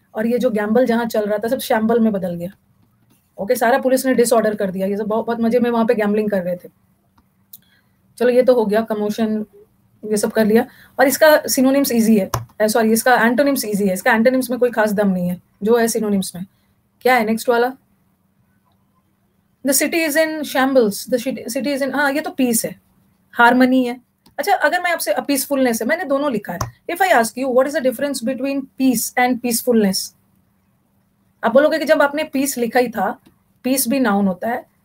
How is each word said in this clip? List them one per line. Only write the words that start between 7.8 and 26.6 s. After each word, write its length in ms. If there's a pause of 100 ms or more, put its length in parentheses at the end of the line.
चलो, 120
ये 140
तो 100
हो 120
गया, 160
commotion, 640 (600)
ये 120
सब 140
कर 140
लिया। 200 (340)
और 80
इसका 400
synonyms 440
easy 280
है, 100 (320)
अ, 60
sorry, 240
इसका 240
antonyms 500
easy 220
है, 60
इसका 200
antonyms 360
में 100
कोई 120
खास 220
दम 160
नहीं 200
है, 120 (220)
जो 140
है 100
synonyms 480
में। 100 (560)
क्या 140
है 100
next 240
वाला? 240 (1900)
The 140
city 280
is 80 (100)
in 160
shambles, 680
the 160
city, 220
city 300
is 100
in, 80
हाँ, 160
ये 100
तो 80
peace 360
है, 160 (500)
Harmony 540
है। 160 (380)
अच्छा, 160
अगर 260
मैं 100
आपसे, 220
अ, 80
पीसफुलनेस 600
है, 60
मैंने 180
दोनों 260
लिखा 220
है। 60 (320)